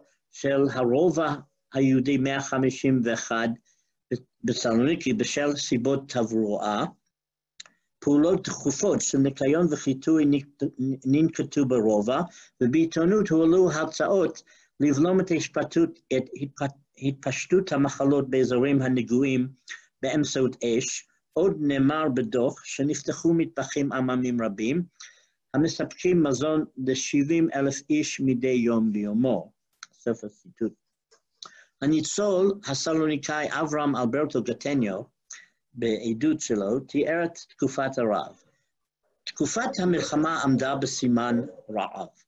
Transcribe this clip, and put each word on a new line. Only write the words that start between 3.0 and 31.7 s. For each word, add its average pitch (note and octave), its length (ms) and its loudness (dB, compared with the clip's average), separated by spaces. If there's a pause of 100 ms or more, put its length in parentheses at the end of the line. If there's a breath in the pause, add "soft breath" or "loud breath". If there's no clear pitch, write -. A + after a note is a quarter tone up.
ואחד A#2 440 -2 (960)
בסלוניקי B2+ 680 0
בשל C#3+ 440 -2
סיבות C#3 520 -2
תברואה. A2 760 -2 (1120)
פעולות D#3+ 460 2
דחופות E3 560 -2
של - 180 -2
ניקיון C#3 520 2
וחיטוי D3 540 0
נק-, C#3+ 380 0 (440)
ננקטו C#3+ 600 2
ברובע, A2 540 2 (420 loud breath)
ובעיתונות E3 640 2
הועלו E3 420 4
הצעות D#3 720 0 (380 soft breath)
לבלום D3 400 4
את F3+ 100 0
ההתפשטות, D#3+ 680 0 (180)
את C3 80 0 (100)
התפ-, C#3 440 -8 (200)
התפשטות C#3 760 -2
המחלות C#3 580 0
באזורים C3 520 2
הנגועים B2+ 680 0 (540 loud breath)
באמצעות C3+ 600 0
אש. - 440 -2 (240)
עוד E3+ 280 2
נאמר C#3+ 440 2 (100)
בדוח B2 500 -2
שנפתחו D3+ 720 -2
מטבחים C#3 580 -2
עממיים B2+ 500 0
רבים, A2+ 400 -2 (720 loud breath)
המספקים D#3+ 680 2
מזון D3 420 0 (120)
לשבעים C#3+ 800 2
אלף C#3 360 -2
איש D3+ 300 0
מדי C3 280 0
יום A#2 440 2
ביומו. G#2 600 0 (400)
סוף - 320 -6
הציטוט. - 480 -6 (1080 loud breath)